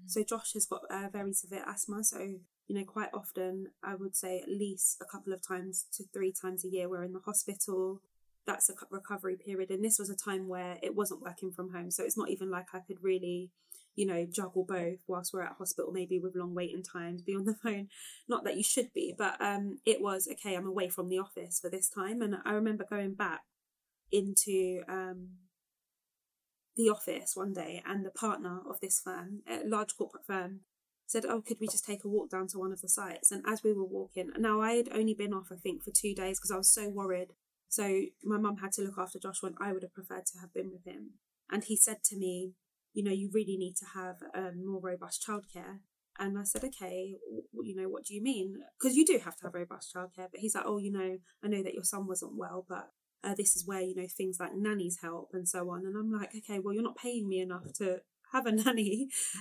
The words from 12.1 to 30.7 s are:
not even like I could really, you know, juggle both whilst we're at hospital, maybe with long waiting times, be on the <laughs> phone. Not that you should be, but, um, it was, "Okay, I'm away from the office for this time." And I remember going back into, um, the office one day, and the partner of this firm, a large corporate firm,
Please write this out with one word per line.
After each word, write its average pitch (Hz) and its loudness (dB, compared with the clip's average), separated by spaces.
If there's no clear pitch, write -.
not 214 0
even 190 -2
like 180 -4
I 208 -6
could 180 -12
really, 180 0
you 202 2
know, 170 2
juggle 185 0
both 180 -2
whilst 180 -4
we're 185 -2
at 170 -6
hospital, 175 -2
maybe 180 2
with 185 -2
long 180 -2
waiting 180 -2
times, 175 -6
be 196 -2
on 196 0
the 220 4
<laughs> - -10
phone. 202 -2
Not 233 0
that 202 0
you 208 2
should - 4
be, - 0
but, 202 0
um, 202 0
it 220 6
was, 196 0
"Okay, 196 -4
I'm 180 -2
away 185 2
from 180 -2
the 185 2
office 175 -2
for 175 -2
this 185 2
time." 208 -2
And 202 2
I 208 2
remember 214 2
going 196 0
back 196 -2
into, 190 4
um, 185 -6
the 226 8
office - 2
one 196 -2
day, 175 -4
and 196 0
the 190 -6
partner 180 -2
of - -6
this 190 2
firm, 185 -6
a 226 -2
large 214 0
corporate - -4
firm, 190 -2